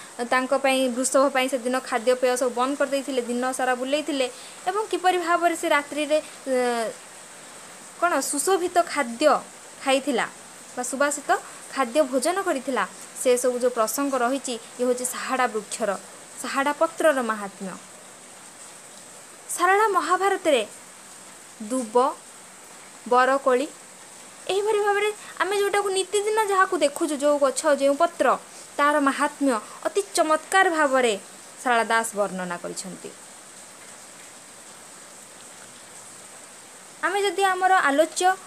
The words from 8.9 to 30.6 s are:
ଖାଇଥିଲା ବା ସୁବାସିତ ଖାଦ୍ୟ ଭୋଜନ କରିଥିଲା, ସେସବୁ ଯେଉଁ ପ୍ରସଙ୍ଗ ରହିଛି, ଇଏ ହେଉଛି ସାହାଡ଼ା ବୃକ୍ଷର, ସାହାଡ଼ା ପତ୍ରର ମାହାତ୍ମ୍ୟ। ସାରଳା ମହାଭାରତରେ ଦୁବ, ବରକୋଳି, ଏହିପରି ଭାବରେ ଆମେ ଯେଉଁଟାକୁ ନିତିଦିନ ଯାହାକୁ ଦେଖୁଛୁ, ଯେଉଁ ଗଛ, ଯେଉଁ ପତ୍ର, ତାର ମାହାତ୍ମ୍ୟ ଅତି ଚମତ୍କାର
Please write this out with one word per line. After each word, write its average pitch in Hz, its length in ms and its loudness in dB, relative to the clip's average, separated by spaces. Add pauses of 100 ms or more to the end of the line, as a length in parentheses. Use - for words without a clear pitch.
ଖାଇଥିଲା 269 460 0 (480)
ବା 247 60 -4
ସୁବାସିତ 285 540 0 (380)
ଖାଦ୍ୟ 269 260 2
ଭୋଜନ 294 400 0
କରିଥିଲା, 262 460 -2 (360)
ସେସବୁ 247 360 2
ଯେଉଁ 247 120 2
ପ୍ରସଙ୍ଗ 240 440 -2
ରହିଛି, 254 380 -2
ଇଏ 233 320 -6
ହେଉଛି 247 200 0
ସାହାଡ଼ା 247 420 -2
ବୃକ୍ଷର, 208 500 -4 (440)
ସାହାଡ଼ା 269 300 -2
ପତ୍ରର 302 500 2
ମାହାତ୍ମ୍ୟ। 208 500 -6 (1800)
ସାରଳା 392 380 4
ମହାଭାରତରେ 349 800 2 (920)
ଦୁବ, 247 540 0 (920)
ବରକୋଳି, 254 600 4 (800)
ଏହିପରି 415 320 0
ଭାବରେ 415 340 0 (260)
ଆମେ 381 180 0
ଯେଉଁଟାକୁ 403 320 0
ନିତିଦିନ 415 560 0
ଯାହାକୁ 381 320 2
ଦେଖୁଛୁ, 302 380 0
ଯେଉଁ 294 240 2
ଗଛ, 262 220 0 (140)
ଯେଉଁ 277 200 2
ପତ୍ର, 302 420 2 (400)
ତାର 294 220 4
ମାହାତ୍ମ୍ୟ 277 600 0 (260)
ଅତି 320 160 -2 (120)
ଚମତ୍କାର 330 560 2